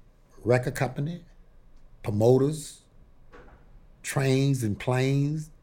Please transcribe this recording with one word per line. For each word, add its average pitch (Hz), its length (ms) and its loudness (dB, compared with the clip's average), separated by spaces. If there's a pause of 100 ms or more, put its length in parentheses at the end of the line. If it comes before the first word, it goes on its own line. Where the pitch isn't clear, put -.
(440)
record 123 320 0
company, 147 480 -6 (800)
promoters, 131 800 2 (1200)
trains 135 600 0
and 101 160 -2
planes, 139 680 -2 (140)